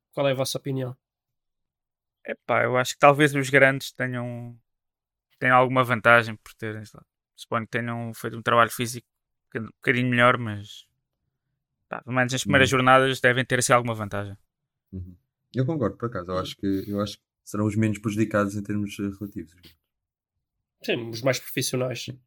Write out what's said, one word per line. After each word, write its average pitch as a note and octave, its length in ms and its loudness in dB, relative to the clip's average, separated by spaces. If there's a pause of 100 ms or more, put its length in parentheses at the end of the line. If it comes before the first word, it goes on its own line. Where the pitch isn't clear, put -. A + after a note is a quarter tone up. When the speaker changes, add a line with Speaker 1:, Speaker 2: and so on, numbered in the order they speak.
(120)
Speaker 1:
qual C#3 160 0
é C3+ 40 2
a - 20 -2
vossa C3 240 -4
opinião? C3 380 -6 (1300)
Speaker 2:
Epá, - 400 -2
eu A#2+ 120 0
acho B2+ 180 -2
que - 60 -20
talvez C#3+ 340 6
os C3 160 -2
grandes C3+ 420 4
tenham, A#2+ 640 -8 (840)
tenham B2+ 180 4
alguma B2+ 280 4
vantagem A#2 520 4
por - 180 -20
terem, A2 300 -10
sei - 140 -20
lá, - 60 -20 (320)
suponho A#2 300 -4
que - 60 -12
tenham A#2 420 -6
feito A#2 220 -8
um A#2 60 -10
trabalho A#2 280 6
físico A#2+ 360 -6 (500)
um A2 100 -6
bocadinho B2+ 440 -2
melhor, B2 280 4
mas G#2 480 -12 (1000)
pá, - 140 -8
pelo B2 140 -8
menos B2 160 0
nas C3 100 -2
primeiras C3 300 4
Speaker 3:
Uhum. C3+ 60 2
Speaker 2:
jornadas C3 420 4
devem B2 240 2
ter B2+ 140 0
assim B2 140 0
alguma A#2+ 220 2
vantagem. G2+ 420 -8 (560)
Speaker 3:
Uhum. F#2 220 -12 (400)
Eu B2+ 120 0
concordo, C3 300 -2
por A#2 100 -6
acaso. F#2 240 -8
Eu F#2 60 -2
Speaker 1:
Uhum. F#2 40 0
Speaker 3:
acho - 160 -8
que, G2 320 -2
eu G2+ 120 -2
acho G#2 180 -4
que - 60 -20 (200)
serão G#2 220 -2
os G#2+ 100 0
menos A2 220 2
prejudicados G#2 580 -2
em G#2 60 -6
termos, G#2 360 -6
eh, G2+ 200 -4
relativos. G2 360 -14 (1300)
Speaker 1:
Sim, A#2+ 260 -4
os A2 120 -10
mais B2+ 160 0
profissionais. - 680 -4 (200)